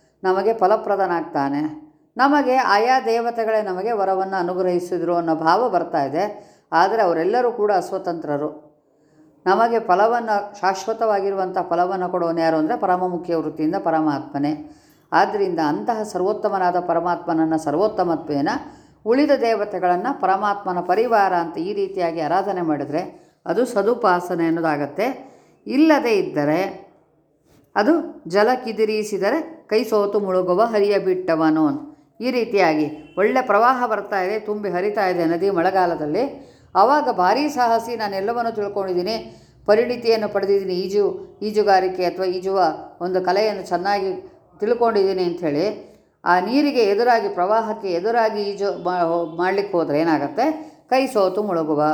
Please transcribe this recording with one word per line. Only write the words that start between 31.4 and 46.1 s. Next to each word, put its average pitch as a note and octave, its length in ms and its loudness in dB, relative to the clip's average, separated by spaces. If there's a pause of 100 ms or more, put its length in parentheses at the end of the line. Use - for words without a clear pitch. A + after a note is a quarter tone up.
ಈ B3 100 -2
ರೀತಿಯಾಗಿ E3+ 840 0
ಒಳ್ಳೆ A#3+ 240 2
ಪ್ರವಾಹ B3 460 2
ಬರ್ತಾ G3+ 340 -2
ಇದೆ, G3+ 180 -2
ತುಂಬಿ G#3 300 -6
ಹರಿತಾ G3 380 0
ಇದೆ F3 180 0
ನದಿ E3+ 240 0
ಮಳೆಗಾಲದಲ್ಲಿ, F3 1040 0 (220)
ಆವಾಗ B3 340 4
ಭಾರೀ A3 400 2
ಸಾಹಸಿ, A#3 460 0
ನಾನೆಲ್ಲವನ್ನೂ A3 560 -2
ತಿಳ್ಕೊಂಡಿದ್ದೀನಿ, G3+ 840 -4 (300)
ಪರಿಣಿತಿಯನ್ನು A3+ 640 2
ಪಡೆದಿದ್ದೀನಿ, G3 440 0
ಈಜು, F#3 680 -2
ಈಜುಗಾರಿಕೆ F#3+ 640 2
ಅಥವಾ F3 200 -2
ಈಜುವ F#3 380 0 (380)
ಒಂದು F3+ 200 -2
ಕಲೆಯನ್ನು F#3+ 420 0
ಚೆನ್ನಾಗಿ F#3 680 -4 (280)
ತಿಳ್ಕೊಂಡಿದ್ದೀನಿ G#3 640 2
ಅಂಥೇಳಿ E3+ 760 -4 (260)